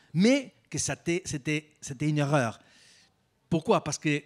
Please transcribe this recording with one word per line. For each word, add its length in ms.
mais 400
que 80
ça 180
t'est, 300
c'était, 460
c'était 260
une 120
erreur. 400
Pourquoi ? 340
Parce 140
que 280